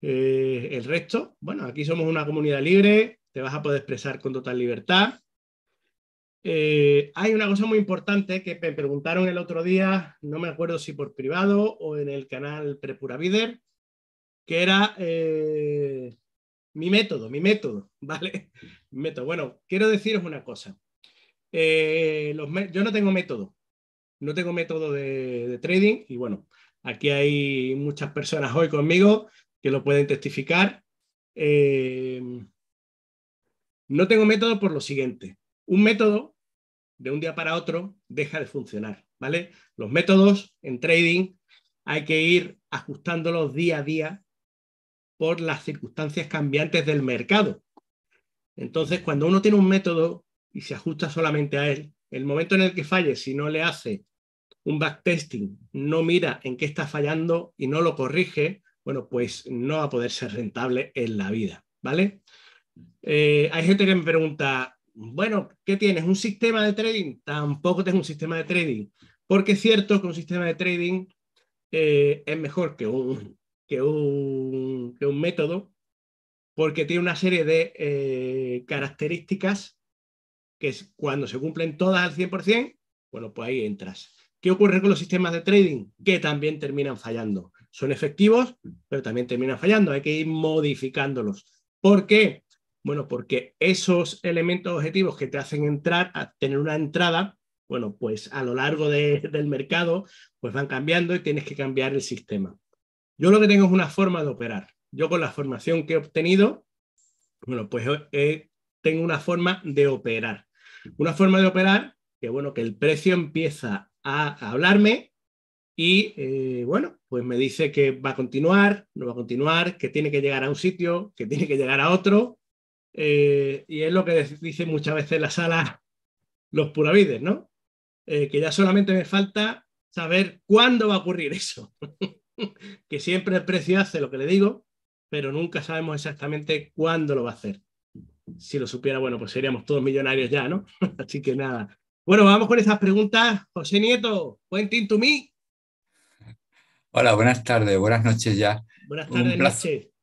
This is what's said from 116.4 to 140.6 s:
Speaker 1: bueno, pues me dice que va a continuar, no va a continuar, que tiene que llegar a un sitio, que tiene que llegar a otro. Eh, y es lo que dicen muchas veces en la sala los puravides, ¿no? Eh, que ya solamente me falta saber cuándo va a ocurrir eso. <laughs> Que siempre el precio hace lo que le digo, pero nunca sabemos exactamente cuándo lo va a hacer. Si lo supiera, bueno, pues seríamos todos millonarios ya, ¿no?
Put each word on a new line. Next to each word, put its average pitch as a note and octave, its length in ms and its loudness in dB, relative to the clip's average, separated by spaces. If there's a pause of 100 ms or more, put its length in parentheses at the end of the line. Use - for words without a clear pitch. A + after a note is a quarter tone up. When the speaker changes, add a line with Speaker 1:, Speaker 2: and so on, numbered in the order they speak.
Speaker 1:
bueno, A#3 420 -2
pues B2 160 -4
me B2 140 -4
dice C3+ 340 0
que C#3 200 2
va C3 180 -4
a C3 80 -6
continuar, E3+ 680 2 (100)
no - 100 -8
va A#2+ 80 -6
a - 20 -10
continuar, D3+ 600 -2
que C#3 100 -6
tiene D3+ 240 -2
que C#3+ 100 0
llegar C3+ 220 0
a C#3 60 -2
un C#3+ 80 -2
sitio, F3+ 580 -2
que A#2+ 100 -8
tiene C#3+ 220 -4
que C#3+ 80 -2
llegar C3+ 240 0
a D3+ 120 2
otro. G3+ 460 2 (580)
Eh, C#3+ 720 2
y D3+ 140 -6
es D#3+ 100 0
lo F#3 120 4
que E3 180 2 (180)
dicen E3 280 -6
muchas D3+ 260 -2
veces D3+ 180 -2
en D#3+ 80 0
la D3+ 100 -2
sala E3 500 -2 (720)
los D3 200 0
puravides, D3+ 500 4
¿no? F3+ 280 -4 (560)
Eh, D3 220 0
que C#3+ 140 0
ya D#3 100 -2
solamente G3 420 4
me F#3 120 2
falta G3+ 600 -2 (240)
saber F3 560 -2
cuándo A3+ 440 6
va G3 60 2
a F#3 40 2
ocurrir F3 340 -4
eso. C3 480 -10
<laughs> - 380 -10 (680)
Que D3 100 -6
siempre F#3 360 -2
el F3+ 100 0
precio F3+ 340 0
hace F#3+ 220 -2
lo C#3 80 -4
que C3+ 80 -10
le C3+ 80 -4
digo, G3 400 2 (420)
pero C#3 240 -6
nunca E3 300 -4
sabemos D#3+ 360 -6
exactamente D3+ 760 -6
cuándo D#3 380 0
lo B2+ 100 0
va A#2+ 60 -4
a A2+ 60 -12
hacer. G2+ 260 -10 (800)
Si - 180 -8
lo C3 80 -4
supiera, C3 320 -4
bueno, B2 220 -2
pues G#2 100 -10
seríamos B2+ 360 -4
todos C#3+ 180 0
millonarios C3+ 480 0
ya, C3+ 180 0
¿no? F#3+ 160 -4 (160)